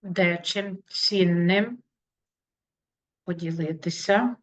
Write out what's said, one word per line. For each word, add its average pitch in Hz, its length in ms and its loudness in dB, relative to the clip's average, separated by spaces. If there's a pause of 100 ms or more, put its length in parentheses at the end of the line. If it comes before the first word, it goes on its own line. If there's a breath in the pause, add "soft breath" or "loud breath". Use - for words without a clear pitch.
дечим 185 840 -2
цінним 190 960 2 (1400)
поділитися. 170 1200 -2